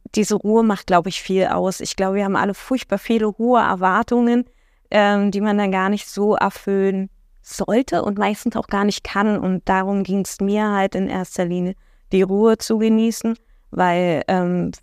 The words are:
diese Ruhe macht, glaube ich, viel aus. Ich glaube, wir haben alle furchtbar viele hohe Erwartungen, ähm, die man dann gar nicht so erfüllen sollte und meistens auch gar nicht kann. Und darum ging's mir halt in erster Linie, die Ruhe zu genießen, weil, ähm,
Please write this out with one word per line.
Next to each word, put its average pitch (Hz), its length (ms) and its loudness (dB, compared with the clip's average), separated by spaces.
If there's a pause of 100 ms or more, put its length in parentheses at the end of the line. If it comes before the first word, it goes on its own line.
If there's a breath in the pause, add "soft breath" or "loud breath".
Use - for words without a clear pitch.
(140)
diese 214 200 0
Ruhe 214 280 2
macht, 214 240 0
glaube 175 220 4
ich, - 140 -6
viel 190 240 0
aus. 185 340 -2
Ich - 160 -10
glaube, 190 200 -2
wir 202 100 0
haben 196 100 0
alle 196 160 0
furchtbar - 460 -4
viele 220 400 0
hohe 233 220 2
Erwartungen, 233 840 2 (460)
ähm, 202 400 2
die 196 100 -2
man 208 160 2
dann 202 160 0
gar 190 160 0
nicht 208 220 -4
so 202 240 0
erfüllen 196 720 -2 (320)
sollte - 640 -2
und 202 160 -4
meistens 208 360 -2
auch - 120 -4
gar 196 180 0
nicht 202 180 -2
kann. 208 360 0
Und 185 280 -4
darum 190 360 0
ging's 190 400 -4
mir 208 280 0
halt 196 240 0
in 190 140 -2
erster 185 380 -4
Linie, 180 280 -4 (380)
die 190 80 4
Ruhe 208 380 4
zu - 180 -2
genießen, 220 580 2 (360)
weil, 175 580 0
ähm, 175 440 0 (100)